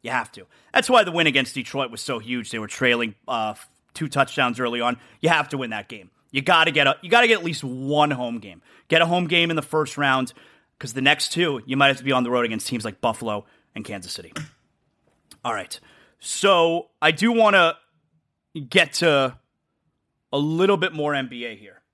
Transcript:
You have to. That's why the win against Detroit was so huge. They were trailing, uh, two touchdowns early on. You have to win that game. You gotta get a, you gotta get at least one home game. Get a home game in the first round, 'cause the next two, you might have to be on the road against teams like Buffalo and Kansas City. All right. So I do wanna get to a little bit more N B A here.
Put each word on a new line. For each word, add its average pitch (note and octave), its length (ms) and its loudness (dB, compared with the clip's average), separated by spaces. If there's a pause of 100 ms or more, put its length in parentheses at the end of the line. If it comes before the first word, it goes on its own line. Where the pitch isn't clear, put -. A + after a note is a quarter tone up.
You A#2 60 -10
have B2 220 -4
to. F#2+ 160 -20 (260)
That's - 160 0
why A#3 140 8
the F3+ 80 0
win E3 160 2
against C3 260 0
Detroit C3 380 -6
was G#2+ 100 -12
so B2 160 -6
huge. A#2 320 -8
They A#2 80 -8
were G#2+ 100 -8
trailing, A#2 460 0 (140)
uh, A2 260 -4 (400)
two D#3+ 140 -8
touchdowns C3 520 -2
early A#2+ 220 -4
on. B2 160 -2 (220)
You D#3 100 0
have D3+ 200 0
to C#3+ 100 -8
win B2 100 -6
that G#2 200 -8
game. G2 200 -18 (220)
You C#3 100 -2
gotta E3 300 4
get C#3 160 2
a, C#3 140 2
you F3+ 80 -14
gotta A#3+ 180 6
get G#3+ 120 4
at E3+ 40 -10
least E3+ 200 -6
one C#3 460 0
home B2 300 -6
game. F#2+ 220 -20 (260)
Get E3 140 4
a E3+ 40 6
home F3 220 0
game E3+ 220 2
in D#3+ 80 -2
the D3 40 0
first D3+ 360 -4
round, C3 340 0 (480)
'cause B2 140 -12
the C3 80 -6
next C#3+ 320 2
two, D3+ 320 -2
you C3 100 -6
might C#3 120 4
have C3+ 100 2
to B2+ 80 -18
be C3+ 80 0
on B2+ 100 2
the A#2+ 80 -2
road A#2+ 140 2
against A2 220 -6
teams A#2 180 -6
like G#2+ 160 -10
Buffalo G#2+ 440 -4 (300)
and A2 80 -12
Kansas F#2+ 300 -12
City. - 180 -16 (1120)
All A#2 100 -4
right. G2 240 -10 (420)
So E3+ 680 2 (120)
I D#3 100 4
do A3 220 0
wanna G3 440 6 (920)
get F3 240 2
to C#3 440 2 (960)
a C#3+ 40 -2
little E3+ 400 2
bit E3 160 -2
more D3 200 -4
N C3+ 140 -4
B A#2+ 180 -12
A A2+ 100 -10
here. G2 260 -20 (120)